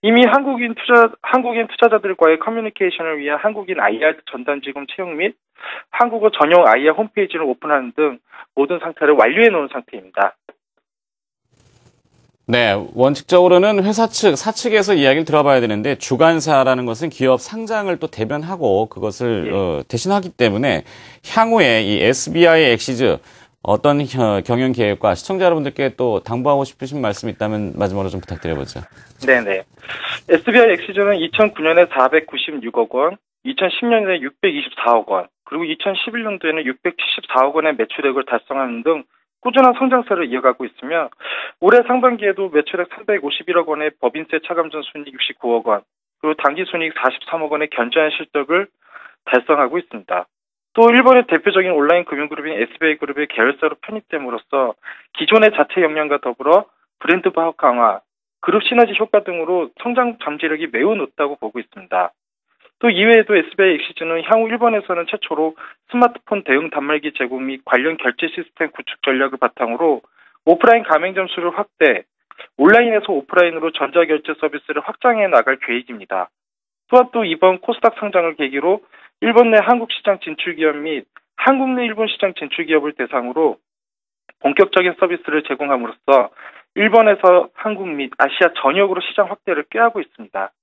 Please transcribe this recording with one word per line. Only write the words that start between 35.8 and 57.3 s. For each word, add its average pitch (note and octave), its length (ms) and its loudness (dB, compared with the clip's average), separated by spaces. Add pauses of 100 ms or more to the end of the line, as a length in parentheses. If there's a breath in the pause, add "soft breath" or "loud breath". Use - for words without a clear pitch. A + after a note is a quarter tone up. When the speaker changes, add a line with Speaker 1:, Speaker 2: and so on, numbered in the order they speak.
Speaker 1:
년도에는 D#3+ 400 -4
육백칠십사억 C3 880 -2
원의 D#3 220 0
매출액을 C3+ 480 -4
달성하는 B2 580 -6
등 D3+ 220 -2 (380)
꾸준한 B3 360 4
성장세를 A#3+ 540 -2
이어가고 B2+ 320 0
있으며 C#3 440 -6 (520 loud breath)
올해 A3+ 260 6
상반기에도 G#3+ 600 0
매출액 E3+ 480 -2
삼백오십일억 E3+ 720 -4
원의 D3+ 320 -4
법인세 D#3 440 -4
차감전 D#3+ 460 -4
순이익 C#3+ 240 -16
육십구억 A#2+ 540 -4
원, - 140 0 (380)
그리고 D#3 220 -2
당기순이익 E3 580 -4
사십삼억 D#3 520 -4
원의 D3+ 180 -4
견조한 B2+ 460 -2
실적을 D#3 500 -4 (580 loud breath)
달성하고 C#3 540 0
있습니다. - 480 -8 (480)
또 A3+ 140 8
일본의 B3 400 6
대표적인 F#3 420 0
온라인 E3 340 2
금융그룹인 D3 500 -8
에스비아이 D#3 420 -2
그룹의 C#3+ 320 -6
계열사로 C#3 540 -2
편입됨으로써 C3+ 920 -6 (440 loud breath)
기존의 G#3+ 340 4
자체 E3 300 0
역량과 D3+ 420 -2
더불어 C#3+ 420 2 (320)
브랜드 F3 320 0